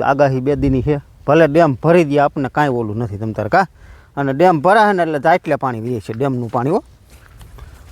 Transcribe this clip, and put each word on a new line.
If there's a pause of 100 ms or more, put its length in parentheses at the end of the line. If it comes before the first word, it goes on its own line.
આગાહી
બે
દીની
છે. (280)
ભલે
ડેમ
ભરી
દે,
આપણને
કાંઈ
ઓલું
નથી
તમ
તારે,
કા? (500)
અને
ડેમ
ભરાશે
ને
એટલે
જાટલે
પાણી
વીએ
છે,
ડેમનું
પાણી
હો. (1080)